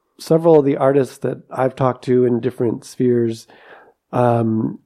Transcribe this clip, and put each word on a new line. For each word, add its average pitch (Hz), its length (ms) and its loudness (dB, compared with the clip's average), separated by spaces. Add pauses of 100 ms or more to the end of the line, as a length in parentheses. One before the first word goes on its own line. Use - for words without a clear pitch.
(180)
several 160 400 4
of 143 60 4
the 139 140 0
artists 135 400 0
that 131 320 -8
I've 127 260 -4
talked 127 300 -2
to 123 180 2
in 120 160 0
different 123 440 -4
spheres, 120 640 -4 (640)
um, 117 760 -2